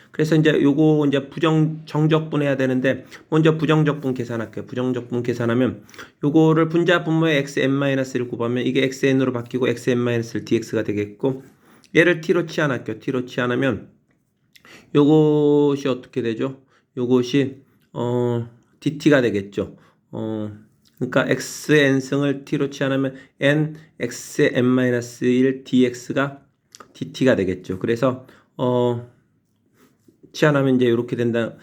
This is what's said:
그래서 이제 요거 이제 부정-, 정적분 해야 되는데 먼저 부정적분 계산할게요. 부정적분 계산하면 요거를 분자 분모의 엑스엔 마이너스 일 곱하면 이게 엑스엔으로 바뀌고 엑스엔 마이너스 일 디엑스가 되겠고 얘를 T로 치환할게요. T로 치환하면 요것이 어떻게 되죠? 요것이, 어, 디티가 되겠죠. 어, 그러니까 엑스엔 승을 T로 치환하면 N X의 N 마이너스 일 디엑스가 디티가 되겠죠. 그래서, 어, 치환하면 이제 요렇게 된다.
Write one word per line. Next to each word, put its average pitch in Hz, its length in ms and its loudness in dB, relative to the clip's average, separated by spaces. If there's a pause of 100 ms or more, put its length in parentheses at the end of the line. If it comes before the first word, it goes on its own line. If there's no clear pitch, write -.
(100)
그래서 156 260 0
이제 156 140 4
요거 143 580 2
이제 139 220 -2
부정-, 156 560 0
정적분 156 560 0
해야 139 160 -2
되는데 127 480 -2 (240)
먼저 156 260 4
부정적분 147 560 0
계산할게요. 113 540 -8
부정적분 123 560 -4
계산하면 117 600 -2 (380)
요거를 160 460 4
분자 170 360 2
분모의 160 340 2
엑스엔 135 320 -2
마이너스 135 480 -2
일 120 100 -4
곱하면 120 380 -2
이게 131 180 0
엑스엔으로 131 480 0
바뀌고 120 360 -2
엑스엔 120 300 0
마이너스 120 380 -2
일 104 80 -6
디엑스가 110 400 -2
되겠고 104 580 -4 (540)
얘를 170 240 4
T로 170 240 0
치환할게요. 123 540 -4
T로 127 260 -6
치환하면 123 640 -2 (1080)
요것이 147 920 4
어떻게 127 320 -4
되죠? 131 400 -4 (380)
요것이, 123 640 0 (320)
어, 120 520 -2 (340)
디티가 143 420 2
되겠죠. 101 540 -4 (360)
어, 110 400 -8 (460)
그러니까 127 320 -2
엑스엔 135 680 0
승을 139 460 -4
T로 139 240 -4
치환하면 135 460 -4 (260)
N 151 340 2 (240)
X의 - 540 -2
N 123 140 2
마이너스 127 580 0
일 127 400 2
디엑스가 127 800 0 (500)
디티가 117 440 0
되겠죠. 92 420 -4
그래서, 123 480 -2 (320)
어, 123 520 -2 (1200)
치환하면 139 440 2
이제 127 140 2
요렇게 117 260 -2
된다. 117 460 -2